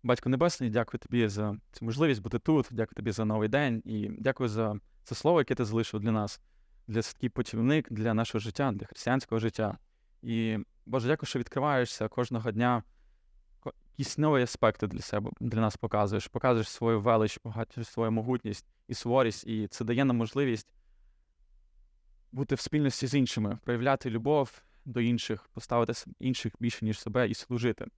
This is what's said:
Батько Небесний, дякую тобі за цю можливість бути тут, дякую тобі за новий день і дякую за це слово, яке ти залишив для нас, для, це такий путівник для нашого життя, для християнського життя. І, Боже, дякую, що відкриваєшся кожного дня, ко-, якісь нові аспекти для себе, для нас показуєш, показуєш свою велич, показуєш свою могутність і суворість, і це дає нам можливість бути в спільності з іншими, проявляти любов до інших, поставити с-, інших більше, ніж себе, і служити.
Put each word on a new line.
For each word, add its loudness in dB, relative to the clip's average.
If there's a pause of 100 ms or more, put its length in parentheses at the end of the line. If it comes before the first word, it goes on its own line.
Батько 2
Небесний, 2
дякую 0
тобі 2
за -2 (140)
цю -10
можливість 2
бути -2
тут, 4
дякую -4
тобі -4
за 0
новий 2
день 0
і -4 (100)
дякую 0
за 0 (280)
це -10
слово, 4
яке 2
ти 0
залишив -2
для 0
нас, -2 (460)
для, 0
це -6
такий -4
путівник 0
для 0
нашого 0
життя, -2
для -6
християнського -2
життя. -2 (440)
І, -2 (280)
Боже, -2
дякую, 0
що -2
відкриваєшся 0
кожного -2
дня, 2 (760)
ко-, -10 (180)
якісь -6
нові 4
аспекти 2
для -6
себе, -4
для 0
нас 2
показуєш, 0
показуєш 2
свою 2
велич, 4
показуєш -8
свою -2
могутність -2 (220)
і -6
суворість, 0
і -2
це -6
дає 2
нам 4
можливість -2 (1600)
бути -2
в -6
спільності 0
з -4
іншими, 0
проявляти 0
любов 0 (240)
до -2
інших, 0
поставити 0
с-, -10
інших -2
більше, -2
ніж 0
себе, 0
і 0
служити. -2 (120)